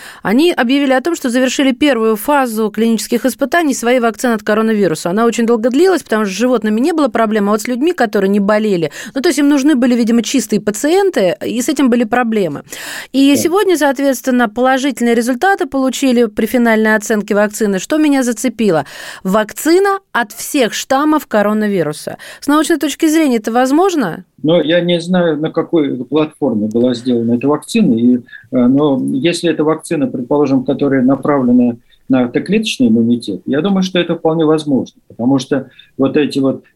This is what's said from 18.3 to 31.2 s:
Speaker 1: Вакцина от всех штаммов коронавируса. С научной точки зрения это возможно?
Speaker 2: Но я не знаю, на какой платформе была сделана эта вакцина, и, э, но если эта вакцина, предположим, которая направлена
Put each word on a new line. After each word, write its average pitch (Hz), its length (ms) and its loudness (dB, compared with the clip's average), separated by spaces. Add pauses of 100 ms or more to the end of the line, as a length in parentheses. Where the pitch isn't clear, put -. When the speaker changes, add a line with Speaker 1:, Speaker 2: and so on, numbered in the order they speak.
Speaker 1:
Вакцина 330 760 0 (120)
от 233 200 -4
всех 247 420 -2
штаммов 302 540 0
коронавируса. 202 920 -2 (220)
С - 80 -12
научной 311 300 2
точки 277 300 -2
зрения 302 300 2
это 233 140 -6
возможно? 262 720 0 (200)
Speaker 2:
Но 160 180 2
я 165 200 2
не 175 180 0
знаю, 170 380 0
на 160 140 -4
какой 156 440 -2 (100)
платформе 143 640 -2
была 120 260 0
сделана 117 420 -2
эта 139 120 -2
вакцина, 147 480 0
и, 120 220 2
э, - 20 -12 (320)
но 131 480 2 (140)
если 165 360 -2
эта 156 140 0
вакцина, 156 440 -2
предположим, 131 580 0
которая 139 360 0
направлена 123 760 2 (340)